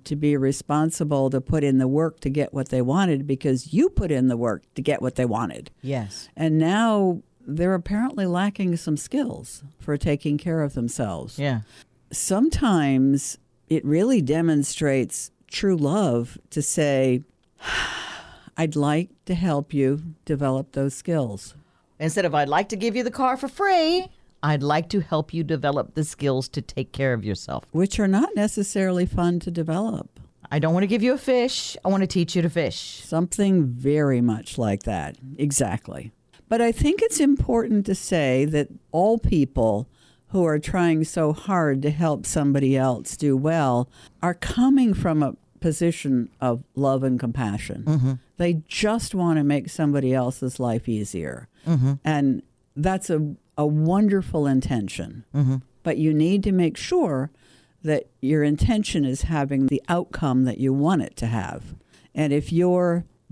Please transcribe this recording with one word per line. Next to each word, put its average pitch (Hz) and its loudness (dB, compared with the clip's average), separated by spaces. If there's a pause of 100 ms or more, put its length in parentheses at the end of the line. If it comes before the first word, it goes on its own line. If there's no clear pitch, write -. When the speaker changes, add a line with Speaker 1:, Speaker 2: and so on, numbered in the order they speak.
Speaker 1:
to 151 -6
be 147 2
responsible 143 0
to 131 0
put 151 0
in 135 4
the 131 2
work 156 0
to 143 -4
get 143 -2
what 131 -6
they 127 0
wanted 143 2
because 135 -2
you 294 4
put 180 -2
in 131 2
the 123 2
work 117 -2 (140)
to - -8
get - 0
what 127 -4
they 127 0
wanted. 110 -4 (100)
Speaker 2:
Yes. 123 -8
Speaker 1:
And 156 2
now 196 2 (260)
they're 170 0
apparently 202 -2
lacking 180 -2
some 151 -4
skills - -6 (160)
for 147 -4
taking 147 0
care 165 -2
of 143 -4
themselves. 113 -6
Speaker 2:
Yeah. 135 -2 (680)
Speaker 1:
Sometimes 156 2 (320)
it 160 0
really 190 2
demonstrates 147 0 (160)
true 196 0
love 143 0 (120)
to - -4
say, 135 0 (360)
<sighs> - -10
"I'd 160 -2
like 151 0 (160)
to 185 -4
help 165 -2
you 139 0 (240)
develop 135 -2
those 135 -2
skills." 131 -6 (440)
Speaker 2:
Instead 165 0
of, 147 0
"I'd 143 2
like 180 0
to 226 -8
give 208 -2
you 247 -2
the 247 -4
car 262 0
for 269 -6
free," 359 2 (360)
"I'd 147 0
like 156 0
to 202 0
help 151 -2
you 165 -2
develop 143 -2
the 156 0
skills 135 -2
to - -8
take - -8
care 135 0
of 110 -4
yourself." 92 -6
Speaker 1:
Which 185 0
are 202 2
not 262 2
necessarily 196 0
fun 175 0
to 175 -6
develop. 170 -4 (320)
Speaker 2:
"I 147 0
don't 160 2
wanna 185 2
give 208 2
you 254 4
a 285 -2
fish. 254 0
I - 0
wanna 190 2
teach 170 0
you 180 2
to 170 2
fish." - -4
Speaker 1:
Something 180 2
very 131 2
much 113 0
like 104 0
that. 78 -4 (200)
Exactly. 131 -4 (380)
But 233 2
I 233 4
think 302 2
it's 453 2
important 233 2
to 196 0
say 139 2
that 147 0 (220)
all 202 2
people 127 2 (420)
who 185 2
are 156 2
trying 165 2
so 156 0
hard 156 0
to 147 0
help 151 0
somebody 139 2
else 131 0
do 139 2
well 135 2 (340)
are 175 0
coming 254 2
from 160 2
a 139 -2 (260)
position 151 0 (120)
of 127 0 (140)
love 135 2
and 127 2
compassion. 117 -4
Speaker 2:
Mm-hmm. 135 2 (260)
Speaker 1:
They 170 0
just 214 -2
wanna 170 2
make 143 0
somebody 143 0
else's 127 -2
life 117 -2
easier. 98 -6 (180)
Speaker 2:
Mm-hmm. 139 2 (100)
Speaker 1:
And 143 0 (340)
that's 190 -2
a, 151 0 (240)
a 151 2
wonderful 165 2
intention. 113 -2 (100)
Speaker 2:
Mm-hmm. 135 2 (280)
Speaker 1:
But 165 0
you 156 2
need 175 2
to 202 0
make 180 2
sure 160 0 (500)
that 151 -2 (140)
your 151 2
intention 151 2
is 131 -4
having 139 0
the 135 0
outcome 139 0
that 127 -2
you 135 0
want 147 2
it - -12
to 117 -4
have. 110 -6 (380)
And 151 0
if 147 -2
you're 175 2 (260)